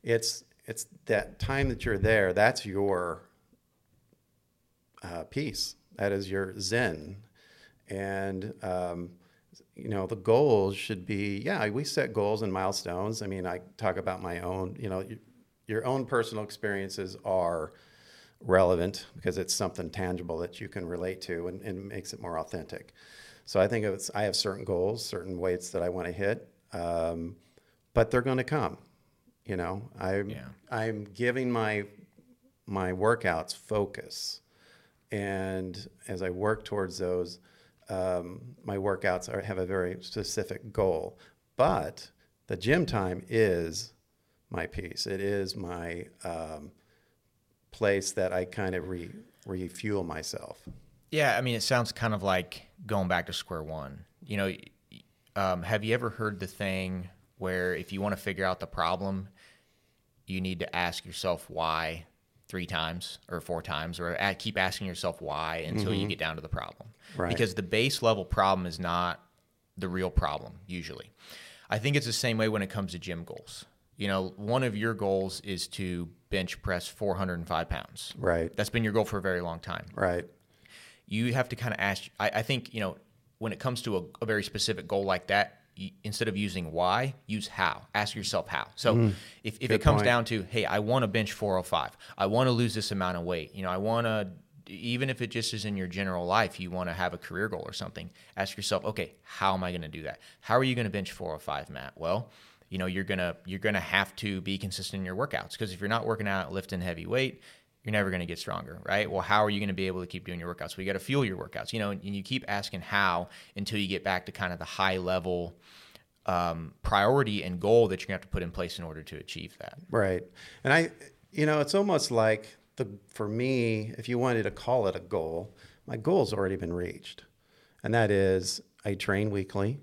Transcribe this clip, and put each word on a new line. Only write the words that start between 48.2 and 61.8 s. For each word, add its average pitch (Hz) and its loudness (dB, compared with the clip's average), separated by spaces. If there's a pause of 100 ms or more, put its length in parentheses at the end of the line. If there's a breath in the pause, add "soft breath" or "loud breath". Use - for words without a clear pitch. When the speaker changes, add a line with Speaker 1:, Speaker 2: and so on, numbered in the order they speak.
Speaker 1:
I 92 2
kind 92 -2
of 82 -4
re-, 87 -8 (380)
refuel 92 -4
myself. - -8 (480)
Speaker 2:
Yeah, 143 4
I 123 2
mean, 123 0
it 107 -2
sounds 120 2
kind 113 0
of 98 -2
like 92 0 (180)
going 101 2
back 87 2
to 92 -8
square 80 -6
one. 78 -10 (180)
You 104 -4
know, 98 2
y-, - -10 (340)
um, 92 2
have 104 2
you 110 2
ever 120 -2
heard 107 -4
the 95 -6
thing 92 -4 (300)
where 90 0
if 87 -6
you 95 -2
wanna 101 0
figure 95 -2
out 92 0
the - -8
problem, 92 -2 (960 soft breath)
you 92 -4
need 92 -2
to - -4
ask 87 0
yourself 90 -2
why 82 0 (420)